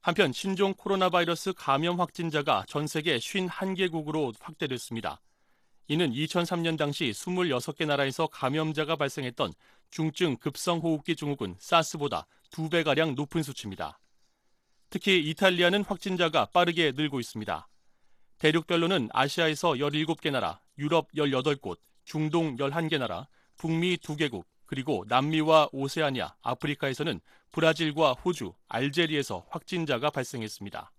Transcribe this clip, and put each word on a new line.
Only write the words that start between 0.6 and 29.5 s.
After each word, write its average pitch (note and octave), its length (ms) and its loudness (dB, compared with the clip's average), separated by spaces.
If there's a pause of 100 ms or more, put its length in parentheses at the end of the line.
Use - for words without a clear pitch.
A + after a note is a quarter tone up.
코로나 F#3+ 340 2
바이러스 F3 440 0
감염 E3 460 2
확진자가 D3+ 680 0
전 D3 180 -2
세계 D#3 340 0
쉰한 F#3+ 540 -4
개국으로 D#3+ 680 -2
확대됐습니다. A#2+ 840 -6 (640)
이는 D3+ 260 2
이천삼 E3+ 480 0
년 E3 160 0
당시 C#3+ 360 -2
스물여섯 E3 640 -2
개 E3 80 0
나라에서 C#3 420 0
감염자가 D#3 680 0
발생했던 C3 580 -2 (360)
중증 D#3+ 480 0
급성호흡기 E3 760 -2
증후군 C3+ 440 -6
사스보다 C#3+ 680 0 (240)
두 D#3+ 180 -4
배가량 D3+ 460 2
높은 D3 260 -2
수치입니다. G2 580 -8 (920)
특히 F#3+ 300 2 (100)
이탈리아는 F3+ 540 4
확진자가 F3 640 0
빠르게 E3+ 500 2
늘고 C#3 240 -2
있습니다. G#2 480 -6 (720)
대륙별로는 E3 760 2
아시아에서 D3 680 2
열일곱 D3+ 420 -2
개 D#3 80 -2
나라, G#2 300 -2 (180)
유럽 D3+ 380 0
열여덟 C#3+ 400 2
곳, F#2 260 -10 (240)
중동 D#3 540 0
열한 D3 280 -2
개 D#3 100 -2
나라, A#2 300 -6 (300)
북미 E3 400 0
두 - 180 -8
개국, B2+ 300 -4 (200)
그리고 C3 420 -2
남미와 D3+ 640 4
오세아니아, C#3 720 -2
아프리카에서는 C#3 760 -2 (320)
브라질과 D#3 640 4
호주, C#3+ 400 -4 (140)
알제리에서 C#3+ 840 0
확진자가 D3 640 -2